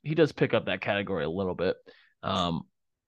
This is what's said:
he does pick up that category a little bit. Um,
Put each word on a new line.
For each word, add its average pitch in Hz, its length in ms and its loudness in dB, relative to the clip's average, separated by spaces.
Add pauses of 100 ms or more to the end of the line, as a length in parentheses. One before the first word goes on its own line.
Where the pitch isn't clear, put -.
he 151 140 -4
does 160 160 4
pick - 200 0
up 110 140 2
that 95 140 -2
category 98 440 -2
a 78 60 -2
little 92 240 -2
bit. 87 220 0 (480)
Um, 87 380 0 (460)